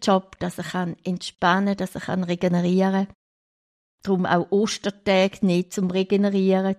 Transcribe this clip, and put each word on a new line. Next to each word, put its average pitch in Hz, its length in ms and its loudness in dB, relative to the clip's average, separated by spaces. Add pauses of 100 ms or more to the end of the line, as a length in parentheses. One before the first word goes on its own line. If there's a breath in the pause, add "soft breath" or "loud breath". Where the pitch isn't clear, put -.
Job, 190 380 0
dass 175 180 -6
er 170 60 -8
kann 175 400 -6
entspannen, 190 720 0
dass 190 160 -6
er - 80 -10
kann 185 220 -4
regenerieren. 180 840 0 (920)
Darum 185 240 0
auch 175 260 0
Ostertage 196 920 0
nicht 180 280 0
zum 185 180 -2
Regenerieren, 190 880 0